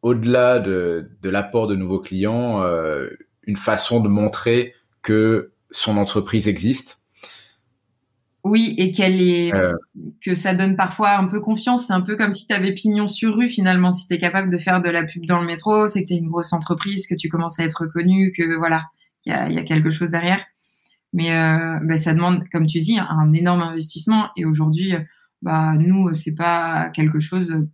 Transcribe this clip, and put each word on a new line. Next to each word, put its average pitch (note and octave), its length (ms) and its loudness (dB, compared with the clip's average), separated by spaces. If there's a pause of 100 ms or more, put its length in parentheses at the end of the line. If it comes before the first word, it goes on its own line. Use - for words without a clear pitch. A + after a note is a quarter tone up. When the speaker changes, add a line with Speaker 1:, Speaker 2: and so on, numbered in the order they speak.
Speaker 1:
au-delà B2 600 4
de, F2 500 -2 (100)
de G2 80 -6
l'apport G2+ 380 0
de G#2 80 0
nouveaux F#2 240 -2
clients, G#2+ 640 -2
euh, D#2+ 460 -2 (340)
une G#2 140 -4
façon A2+ 440 0
de G#2+ 80 2
montrer A2 680 0 (280)
que A2 500 2 (200)
son G#2+ 260 -2
entreprise G2+ 480 0
existe. G#2+ 540 -2 (1400)
Speaker 2:
Oui, A3 340 2
et F#3 140 2
qu'elle F#3 280 2
est, F3 320 2
Speaker 1:
Euh. F#2+ 220 2 (500)
Speaker 2:
que F#3 100 0
ça F#3 200 0
donne F#3+ 220 2
parfois G3+ 400 2
un F#3+ 100 2
peu G#3 140 -4
confiance. A#3+ 460 0
C'est G3+ 60 -2
un F#3 80 2
peu G3+ 160 -4
comme G#3 160 0
si - 140 -8
t'avais G3 260 0
pignon G#3 340 0
sur G#3 300 -2
rue, A#3+ 120 2
finalement. F#3 420 2
Si F3+ 160 -2
t'es F3 120 -2
capable F3+ 320 0
de F3 80 0
faire F3+ 220 2
de F3 80 -2
la E3+ 140 0
pub E3 240 -10
dans F3 140 2
le E3+ 60 -2
métro, G#3+ 420 2
c'est G#3 140 -2
que - 60 -6
t'es F3+ 80 -2
une E3 120 -2
grosse E3+ 240 -4
entreprise, F3 540 -4
que F3 80 -4
tu D#3+ 140 -6
commences E3 320 -4
à E3 40 0
être D#3+ 180 -4
reconnue, F#3 540 2
que E3 200 0
voilà, D#3+ 300 0 (380)
il - 80 -6
y - 20 -2
a, - 140 -2
il D#3+ 60 -2
y E3 40 -2
a - 40 -4
quelque D#3 280 2
chose D#3+ 200 -2
derrière. E3+ 340 0 (680)
Mais, E3 240 0
euh, D#3+ 460 0
bah, D#3+ 140 0
ça D#3 180 0
demande, F3+ 360 2
comme D#3+ 160 0
tu D#3+ 140 0
dis, G#3+ 180 0
un D#3 340 2
énorme F3 300 2
investissement. E3 760 -2
Et F3+ 80 -4
aujourd'hui, D#3+ 500 0 (460)
bah, D#3+ 360 0
nous, F3+ 360 4
c'est D#3 240 -4
pas E3 540 0
quelque D#3 300 0
chose E3 540 -2